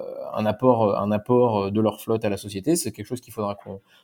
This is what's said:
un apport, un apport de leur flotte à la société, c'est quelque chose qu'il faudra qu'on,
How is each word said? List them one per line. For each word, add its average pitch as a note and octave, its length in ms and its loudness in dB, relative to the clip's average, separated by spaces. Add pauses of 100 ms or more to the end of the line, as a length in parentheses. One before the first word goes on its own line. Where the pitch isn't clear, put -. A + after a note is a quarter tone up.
(320)
un G#2+ 140 -2
apport, A2+ 500 4
un G2+ 140 0
apport G#2+ 600 2
de G#2+ 80 0
leur G#2 200 2
flotte A2 240 -2
à G#2+ 40 2
la G2+ 80 -2
société, G2 400 -2
c'est B2 160 -4
quelque G#2 140 -12
chose A#2+ 140 -8
qu'il - 120 -20
faudra G2+ 240 -6
qu'on, G2 240 -14 (240)